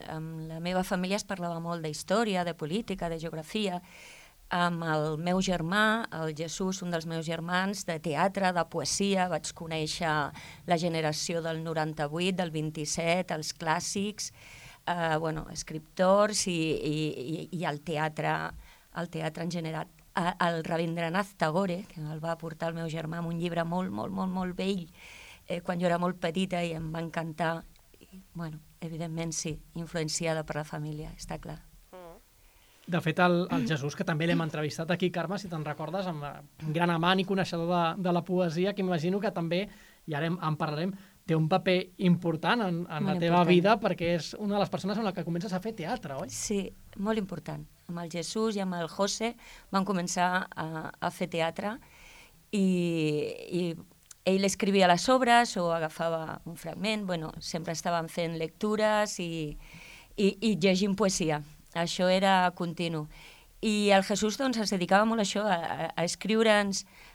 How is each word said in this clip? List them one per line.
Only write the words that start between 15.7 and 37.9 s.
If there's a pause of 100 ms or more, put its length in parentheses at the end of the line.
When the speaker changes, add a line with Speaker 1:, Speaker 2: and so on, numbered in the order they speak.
Speaker 1:
i, (240)
i, (560)
i,
i
el
teatre, (640)
el
teatre
en
general. (280)
A-, (160)
el
Rabindranath
Tagore, (100)
que
el
va
portar
el
meu
germà
amb
un
llibre
molt,
molt,
molt,
molt
vell, (600)
eh,
quan
jo
era
molt
petita
i
em
va
encantar. (420)
I, (100)
bueno, (180)
evidentment
sí, (160)
influenciada
per
la
família,
està
clar. (320)
Speaker 2:
Mm. (720)
Speaker 3:
De
fet,
el, (100)
el
Jesús,
que
també
l'hem
entrevistat
aquí,
Carme,
si
te'n
recordes,
amb,
eh,
un
gran
amant
i
coneixedor
de,